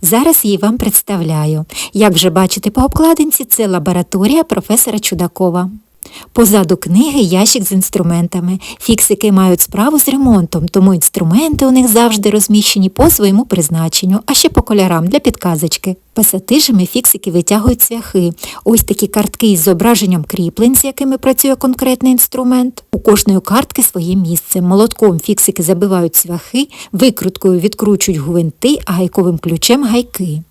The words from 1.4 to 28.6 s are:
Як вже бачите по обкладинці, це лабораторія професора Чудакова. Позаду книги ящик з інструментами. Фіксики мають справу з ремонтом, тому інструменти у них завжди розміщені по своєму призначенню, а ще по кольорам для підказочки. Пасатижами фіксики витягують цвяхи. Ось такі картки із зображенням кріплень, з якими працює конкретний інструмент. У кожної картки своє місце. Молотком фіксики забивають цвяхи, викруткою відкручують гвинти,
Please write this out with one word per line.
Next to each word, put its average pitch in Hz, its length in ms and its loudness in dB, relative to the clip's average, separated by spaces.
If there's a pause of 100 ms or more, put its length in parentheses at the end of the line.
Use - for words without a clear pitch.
Як 202 200 2
вже 170 160 2
бачите 185 400 0
по 254 120 -2
обкладинці, 311 640 0
це - 220 -2
лабораторія 185 760 0
професора 214 560 -2
Чудакова. 180 720 -2 (640)
Позаду 196 440 4
книги 277 420 2
ящик 202 440 2
з - 80 -4
інструментами. 180 880 -2 (200)
Фіксики 214 520 0
мають 185 300 2
справу 269 380 0
з - 80 -2
ремонтом, 220 600 2
тому 190 260 4
інструменти 214 720 0
у 262 60 4
них 254 160 4
завжди 220 420 2
розміщені 208 600 2
по 285 200 4
своєму 208 360 2
призначенню, 165 800 -2
а - 80 -4
ще 311 160 0
по - 120 0
кольорам 180 460 0
для 254 120 2
підказочки. 175 760 -2 (180)
Пасатижами 214 720 0
фіксики - 460 -4
витягують 214 500 0
цвяхи. 190 520 -2 (300)
Ось 220 200 2
такі 208 240 -2
картки 208 440 0
із 185 80 2
зображенням 185 640 2
кріплень, 196 520 0
з - 80 0
якими 269 340 -2
працює 262 380 -2
конкретний 254 560 0
інструмент. 254 800 -2
У 202 80 -4
кожної 202 400 4
картки 240 440 -2
своє 180 320 -2
місце. 175 460 -2
Молотком 196 580 2
фіксики 202 440 -2
забивають 180 520 0
цвяхи, 175 520 -4 (240)
викруткою 185 680 0
відкручують 196 640 -2
гвинти, 170 640 -2